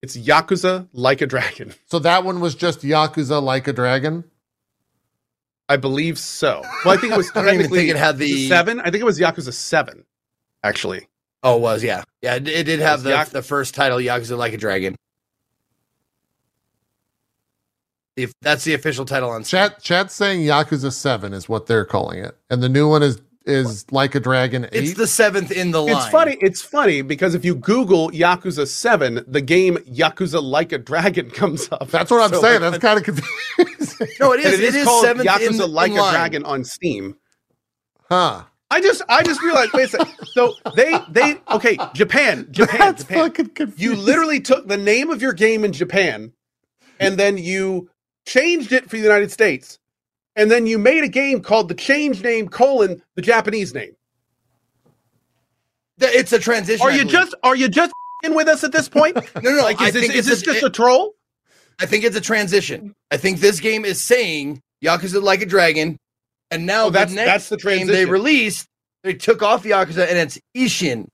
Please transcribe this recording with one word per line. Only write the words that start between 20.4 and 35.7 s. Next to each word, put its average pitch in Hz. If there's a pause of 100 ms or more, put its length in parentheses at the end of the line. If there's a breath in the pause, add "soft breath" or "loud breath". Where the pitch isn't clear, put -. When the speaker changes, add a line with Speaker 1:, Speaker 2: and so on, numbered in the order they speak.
Speaker 2:
Yakuza 147
seven 104
is 95
what 110
they're 113
calling 92
it. - (140)
And 123
the 127
new 143
one 151
is, 131 (260)
is 123
Like 135
a 139
Dragon 127
eight? -
Speaker 3:
It's 151
the 214
seventh 196
in 180
the 160
line. 151
Speaker 1:
It's 131
funny, 320
it's 190
funny 202
because 151
if 131
you 175
Google 180
Yakuza 170
seven, 139
the 135
game 175 (120)
Yakuza 156
Like 147
a 147
Dragon 165
<laughs> -
comes -
up. 143
Speaker 2:
That's 165
what 240
I'm 214
Speaker 1:
So, 175
Speaker 2:
saying. 220
Speaker 1:
like, 175
Speaker 2:
That's -
kinda 214
confusing. 160 (260)
<laughs> -
Speaker 3:
No, 269
it 254
is. 196
Speaker 1:
and -
it 190
Speaker 3:
It 226
Speaker 1:
is 247
Speaker 3:
is 285
Speaker 1:
called 240
Speaker 3:
seventh 240
Speaker 1:
Yakuza 214
Speaker 3:
in, 165